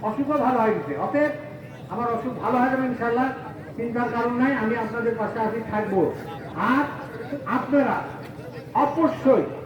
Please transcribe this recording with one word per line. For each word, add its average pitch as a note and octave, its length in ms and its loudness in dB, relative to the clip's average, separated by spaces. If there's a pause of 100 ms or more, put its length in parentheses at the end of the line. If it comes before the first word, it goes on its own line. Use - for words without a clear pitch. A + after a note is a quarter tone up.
অসুখও C4+ 380 0
ভালো B3+ 160 4
হয়ে G#3 140 4
গেছে। C#3+ 180 -4 (100)
অতএব C#4+ 280 2 (600)
আমার A#3 240 -2
অসুখ B3 160 -4 (100)
ভালো A#3 180 2
হয়ে B3+ 120 4
যাবে C4 180 2
ইনশাল্লাহ, A#3+ 380 2 (480)
চিন্তার A#3 380 0
কারণ A#3+ 280 2
নাই, C#4 100 4 (100)
আমি A3 120 2 (100)
আপনাদের A3+ 360 0
পাশে G3+ 260 -2
আছি, A3+ 140 -2 (120)
থাকবো। G3 280 2 (720)
আর C#4+ 120 4 (720)
আপনারা C4 400 2 (880)
অবশ্যই C4 600 4 (220)